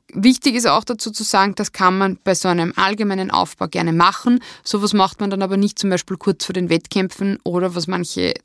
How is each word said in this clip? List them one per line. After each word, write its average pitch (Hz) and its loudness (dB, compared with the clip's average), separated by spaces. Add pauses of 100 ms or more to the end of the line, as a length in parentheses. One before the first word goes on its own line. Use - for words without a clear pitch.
(220)
wichtig 254 4
ist 240 0
auch 208 2
dazu 220 -6
zu 214 -8
sagen, 196 2
das - -6
kann 185 2
man 190 0
bei 190 0
so 185 -2
einem 170 0
allgemeinen 196 -2
Aufbau - 0
gerne 170 -2
machen. 196 4 (240)
Sowas 208 -2
macht 190 2
man 202 -2
dann 196 -2
aber 190 -2
nicht 208 0
zum 196 0
Beispiel 180 -2
kurz - -2
vor - -8
den 180 -2
Wettkämpfen 190 -2
oder 180 -2
was 170 -4
manche 180 -4 (100)